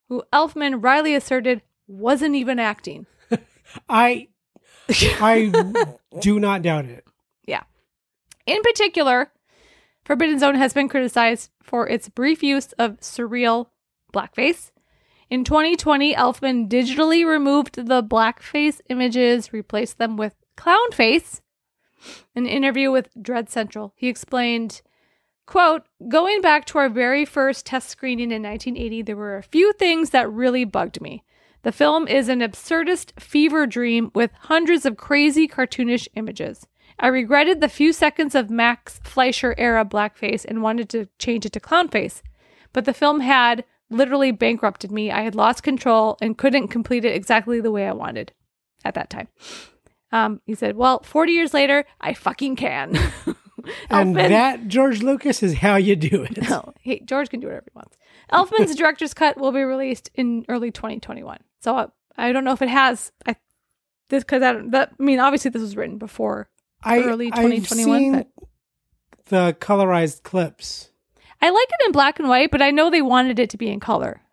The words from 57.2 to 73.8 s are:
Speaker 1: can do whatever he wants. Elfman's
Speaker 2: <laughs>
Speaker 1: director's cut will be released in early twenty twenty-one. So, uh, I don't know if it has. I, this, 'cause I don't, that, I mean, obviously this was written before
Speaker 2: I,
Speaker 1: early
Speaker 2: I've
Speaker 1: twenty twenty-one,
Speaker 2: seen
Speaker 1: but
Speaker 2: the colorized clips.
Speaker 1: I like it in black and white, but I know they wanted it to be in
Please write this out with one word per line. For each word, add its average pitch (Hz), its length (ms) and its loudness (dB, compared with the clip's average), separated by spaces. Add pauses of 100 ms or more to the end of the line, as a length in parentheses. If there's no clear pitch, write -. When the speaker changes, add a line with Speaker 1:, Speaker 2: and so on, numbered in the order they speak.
Speaker 1:
can 247 120 -10
do - 60 -10
whatever - 200 -14
he - 100 -20
wants. - 200 -20 (340)
Elfman's 370 440 4
Speaker 2:
<laughs> - 20 -8
Speaker 1:
director's 311 360 0
cut 294 240 2
will 269 140 -2
be 269 120 0
released 262 520 -6
in 240 320 -4
early 240 240 -4
twenty 226 300 -12
twenty-one. - 380 -16 (200)
So, 226 160 -2
uh, 247 120 -2 (280)
I 240 160 -2
don't 269 140 0
know 262 80 2
if - 80 -4
it 262 80 0
has. 254 420 2 (140)
I, 240 100 -4 (720)
this, 269 160 0
'cause 262 180 0
I 254 120 4
don't, 220 180 -10
that, 269 260 0
I 269 60 -4
mean, 277 160 4
obviously 269 320 2
this 233 100 -6
was 202 140 -8
written 220 220 -8
before 214 520 -8 (320)
Speaker 2:
I, 233 200 2
Speaker 1:
early 240 320 -2
Speaker 2:
I've 233 80 0
Speaker 1:
twenty 233 180 4
twenty-one, 226 400 2
Speaker 2:
seen 269 140 2
Speaker 1:
but - 1120 -10
Speaker 2:
the 180 340 2
colorized 180 640 0
clips. - 680 -6 (500)
Speaker 1:
I 330 80 4
like 466 200 2
it 659 180 0
in 370 40 0
black 277 280 2
and 285 100 -2
white, 254 220 2
but 277 100 0
I 277 100 4
know 302 180 2
they 330 120 2
wanted 254 360 2
it 240 120 0
to 208 80 -14
be 226 120 -8
in 202 120 -8